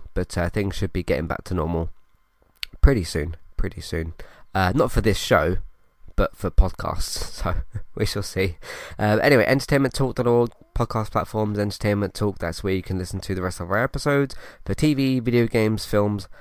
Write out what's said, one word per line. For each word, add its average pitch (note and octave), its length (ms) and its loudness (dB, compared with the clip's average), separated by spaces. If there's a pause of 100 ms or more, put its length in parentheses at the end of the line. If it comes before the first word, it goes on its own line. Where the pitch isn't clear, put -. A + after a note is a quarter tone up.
(140)
But, - 220 -4
uh, F2 140 0
things G2 240 -2
should - 180 -4
be F2+ 100 -2
getting E2 240 -2
back - 180 -6
to F#2 100 -6
normal E2 360 -2 (1000)
pretty A2+ 160 4
soon, E2 320 -6 (220)
pretty - 240 -2
soon. E2 320 -6 (400)
Uh, F#2 200 2
not - 160 2
for - 120 2
this G2+ 160 4
show, F2+ 400 4 (580)
but - 180 2
for - 160 -4
podcasts, - 520 2
<laughs> - 300 -6 (100)
so E2+ 140 0 (380)
we G#2+ 120 0
shall G#2 160 -2
see. F#2+ 340 -2 (420)
Uh, G#2+ 240 4
anyway, B2+ 220 6
entertainment C#3 480 2
talk C3 220 -2
dot A#2+ 120 -2
org, A#2+ 260 4 (220)
podcast A2+ 360 -2
platforms, G#2+ 480 -2
Entertainment G#2 560 -2
Talk, G2+ 240 -2
that's E2+ 260 -6
where F#2+ 80 0
you F#2+ 80 0
can F#2+ 160 -6
listen F#2 240 -6
to - 140 -6
the F#2 80 -4
rest F2+ 180 -4
of F2 100 -8
our G2 60 2
episodes. C#3 580 0 (300)
For - 80 -4
T D3+ 220 2
V, C3 260 0
video A#2 260 4
games, A2 380 0
films, G#2 440 0 (120)